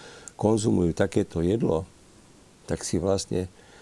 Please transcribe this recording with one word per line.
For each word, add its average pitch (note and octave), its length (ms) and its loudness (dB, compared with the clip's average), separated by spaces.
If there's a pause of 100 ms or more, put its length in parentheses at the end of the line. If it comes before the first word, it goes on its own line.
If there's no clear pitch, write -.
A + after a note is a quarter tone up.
(360)
konzumuje G#2 560 2
takéto G2 480 0
jedlo, F2 480 0 (800)
tak F2 160 -6
si F#2 160 -2
vlastne F#2 480 -2 (340)